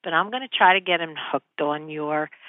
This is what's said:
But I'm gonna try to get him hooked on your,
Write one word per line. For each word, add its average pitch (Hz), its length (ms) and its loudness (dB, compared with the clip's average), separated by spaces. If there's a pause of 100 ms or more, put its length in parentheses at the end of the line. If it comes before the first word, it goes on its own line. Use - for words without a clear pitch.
But 170 120 -6
I'm 185 160 2
gonna 254 180 -8
try 185 260 6
to 190 60 4
get 180 200 0
him 160 160 -6
hooked - 440 -6
on 151 280 -2
your, 151 400 -4 (200)